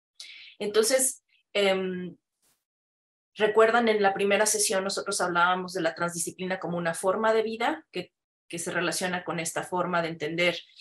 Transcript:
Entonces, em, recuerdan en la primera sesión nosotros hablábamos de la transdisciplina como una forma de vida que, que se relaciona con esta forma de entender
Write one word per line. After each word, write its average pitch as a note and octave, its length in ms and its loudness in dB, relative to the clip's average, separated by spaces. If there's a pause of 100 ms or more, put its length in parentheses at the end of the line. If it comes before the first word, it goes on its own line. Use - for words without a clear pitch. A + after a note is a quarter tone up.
(580)
Entonces, A3 640 0 (300)
em, F#3+ 600 0 (1200)
recuerdan A3 520 6
en G#3+ 140 4
la G3 100 4
primera G3+ 320 2
sesión G3+ 400 0
nosotros G3 380 -4
hablábamos F3+ 500 0
de F3+ 80 -4
la E3 140 -2
transdisciplina F3 640 -6
como F3 160 -6
una E3+ 160 -2
forma G#3 400 0
de A3 100 2
vida A#3 480 -4
que, - 220 -10 (380)
que E3+ 80 -8
se F3 120 -6
relaciona F3 540 -4
con E3 160 -4
esta E3 220 -6
forma F3 400 -2
de E3 60 -4
entender E3 500 -2 (220)